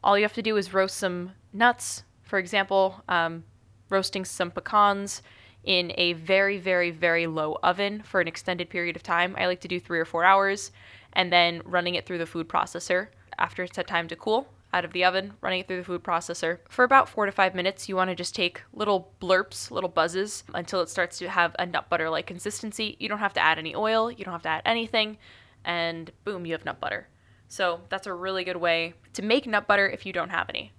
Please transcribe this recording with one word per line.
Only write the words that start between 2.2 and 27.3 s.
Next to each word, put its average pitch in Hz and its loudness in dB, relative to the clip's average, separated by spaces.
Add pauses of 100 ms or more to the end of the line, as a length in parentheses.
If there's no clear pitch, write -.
For 196 -2
example, 190 2
um, 165 0 (440)
roasting 190 -2
some 175 -2
pecans 202 2 (400)
in 180 0
a 175 2
very, 190 2
very, 180 2
very 170 2
low 156 -2
oven 202 0
for 190 0
an 170 2
extended 175 -6
period 170 -4
of - -14
time. 180 0
I 180 0
like 180 -2
to 175 -14
do 180 -4
three 170 -2
or 165 2
four 170 0
hours, 196 4 (400)
and 180 2
then 170 4
running 180 0
it - -2
through 180 -6
the 165 -4
food 165 -6
processor 180 -2 (280)
after - -2
it's 180 -10
had 180 -4
time 170 -4
to 170 -10
cool 226 -2 (240)
out 180 0
of 170 -10
the 180 0
oven, 190 2
running 185 -2
it 180 -12
through 185 -4
the 180 -8
food 175 -6
processor. 170 -2 (100)
For - 4
about 262 6
four 208 -2
to 196 -2
five 190 2
minutes, 185 -4
you 196 -4
wanna 185 0
just 175 -6
take 180 -2 (120)
little 208 0
blurps, 185 0
little 180 -2
buzzes, 180 0 (100)
until 175 -4
it 160 0
starts - -4
to 175 -8
have 175 2
a 180 0
nut 170 -4
butter-like 160 -2
consistency. 208 -8
You 214 -6
don't 208 -4
have 202 -2
to - 0
add 160 4
any 160 -6
oil, 220 0
you 208 -12
don't 185 -8
have 165 -10
to 160 -4
add 160 -2
anything, 220 0 (460)
and 165 -4 (140)
boom, 185 -6
you 165 -4
have 156 -8
nut - -8
butter. - -6 (400)